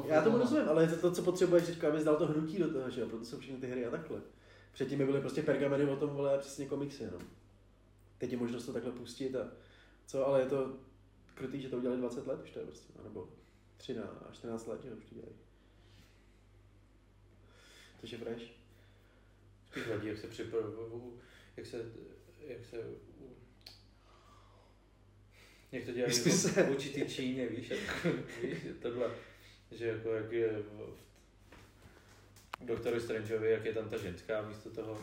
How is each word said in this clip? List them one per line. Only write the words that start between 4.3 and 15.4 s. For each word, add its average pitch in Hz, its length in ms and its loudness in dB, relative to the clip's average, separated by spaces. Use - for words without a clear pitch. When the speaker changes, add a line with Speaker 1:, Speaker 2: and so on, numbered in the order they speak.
Speaker 1:
Předtím 135 240 -2
byly 139 240 4
prostě - 200 -2
pergameny 139 440 4
o 139 100 2
tom, 147 140 0
vole, 139 280 2
přesně 139 280 -6
komiksy 139 380 -4
jenom. 90 180 -8
Teď 123 140 -2
je 123 60 0
možnost 120 280 -2
to 135 80 -4
takhle 120 180 -4
pustit 127 440 -4
a 117 120 -2
co, 135 220 2
ale 139 120 6
je 127 60 6
to 131 280 0
krutý, 135 260 -6
že 127 80 -8
to 127 80 -2
udělali 123 220 0
dvacet 123 280 -4
let - 160 -2
už - 80 -16
to - 80 -10
je - 60 -8
prostě, - 280 -16
nebo 107 240 -10
třináct, - 540 -8
čtrnáct 113 360 -8
let, - 160 -6
že 131 80 -12
už - 140 -14
to 113 100 -18
dělají. - 180 -14